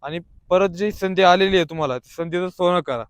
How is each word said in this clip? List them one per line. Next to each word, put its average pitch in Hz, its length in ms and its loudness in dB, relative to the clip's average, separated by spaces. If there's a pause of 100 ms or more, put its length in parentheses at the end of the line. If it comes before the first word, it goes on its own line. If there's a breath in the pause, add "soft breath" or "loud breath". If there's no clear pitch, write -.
आणि 151 160 -10 (300)
परत 185 200 2
जी 190 220 -6
संधी 190 300 -2
आलेली 190 340 4
आहे 170 100 2
तुम्हाला, 151 320 -6
ती - 200 -16
संधीचं 170 320 -6
सोनं 180 300 0
करा. 131 300 -6